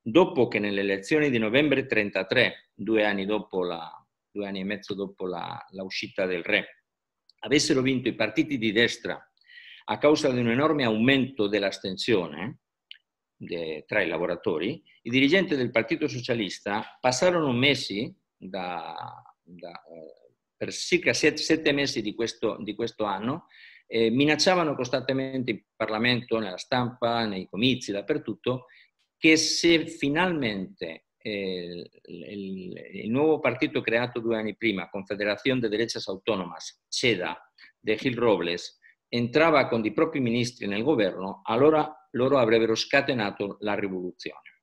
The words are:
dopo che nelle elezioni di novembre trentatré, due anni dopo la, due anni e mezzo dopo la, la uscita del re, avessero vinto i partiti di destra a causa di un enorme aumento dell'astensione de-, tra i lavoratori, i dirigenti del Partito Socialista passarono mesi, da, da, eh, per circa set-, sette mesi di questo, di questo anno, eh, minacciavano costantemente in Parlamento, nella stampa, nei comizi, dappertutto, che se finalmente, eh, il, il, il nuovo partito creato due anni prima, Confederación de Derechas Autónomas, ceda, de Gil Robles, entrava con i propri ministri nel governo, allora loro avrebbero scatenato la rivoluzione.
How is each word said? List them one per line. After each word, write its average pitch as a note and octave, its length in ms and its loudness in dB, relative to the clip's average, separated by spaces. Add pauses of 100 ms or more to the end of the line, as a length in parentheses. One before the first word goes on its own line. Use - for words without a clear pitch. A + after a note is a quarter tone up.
dopo C3+ 460 4
che G#2+ 100 -4
nelle G2+ 240 0
elezioni G2+ 480 2
di A#2+ 80 2
novembre C3 480 2
trentatré, G#2 880 0
due G#2+ 320 2
anni G2+ 200 0
dopo G2 380 -2
la, E2+ 240 -6 (440)
due G2+ 160 -8
anni G2 140 -6
e - 20 -6
mezzo G2 320 -6
dopo F#2+ 320 -8
la, F2 360 -8 (100)
la F#2+ 100 -10
uscita F#2+ 420 -4
del F2+ 180 -2
re, - 420 -2 (560)
avessero C3 420 2
vinto B2+ 260 0
i - 60 -4
partiti C3 420 0
di A2 140 0
destra G2+ 520 0 (640)
a G#2+ 120 -2
causa D3 340 4
di B2 80 0
un A#2+ 100 2
enorme C#3+ 340 2
aumento A2+ 640 2
dell'astensione G2 1120 -2 (760)
de-, E2 500 -8
tra G#2+ 160 0
i F2 60 0
lavoratori, E2+ 760 -2 (200)
i - 80 -10
dirigenti D3 460 4
del B2 160 -2
Partito D3 360 0
Socialista A2+ 920 -4
passarono D#3 520 2
mesi, B2+ 640 0 (220)
da, F2+ 580 -8 (460)
da, E2+ 300 -18
eh, D#2 640 -20 (200)
per G2+ 160 -8
circa E3 420 0
set-, D3+ 260 2
sette D#3+ 340 2
mesi C3+ 300 0
di G#2 100 -4
questo, A2+ 480 -4
di G2+ 140 -8
questo A2+ 280 -4
anno, G#2+ 440 -4 (400)
eh, A2+ 240 2
minacciavano D3+ 640 4
costantemente C3 760 -2
in F#2+ 120 -6 (120)
Parlamento, A2+ 640 0
nella F#2 180 -6
stampa, A#2 680 0
nei F#2+ 240 -6
comizi, A2 420 0
dappertutto, B2+ 760 -4 (500)
che D#3+ 180 6
se D#3 520 2
finalmente, A#2 1200 -2 (100)
eh, F#2 720 -6 (140)
il, F2 260 -14
il, F#2+ 520 -10 (220)
il G#2+ 60 -4
nuovo D3 300 2
partito C3 420 -2
creato A#2+ 380 -2
due A2+ 180 -2
anni G#2+ 180 -4
prima, F#2+ 340 -2
Confederación G#2 720 -2
de A#2 80 0
Derechas G#2+ 400 -2
Autónomas, F#2 800 -6
ceda, F2+ 640 -2 (280)
de G#2+ 160 -2
Gil B2 200 -2
Robles, F2+ 600 0 (360)
entrava C#3 540 4
con A2+ 160 0
i G#2+ 80 0
propri D#3 300 0
ministri A#2 460 -2
nel G2+ 160 -2
governo, G2 600 0
allora D3+ 500 4 (180)
loro C3+ 260 2
avrebbero A2+ 380 4
scatenato G#2+ 840 0
la G#2 140 -2
rivoluzione. F#2 640 -6 (240)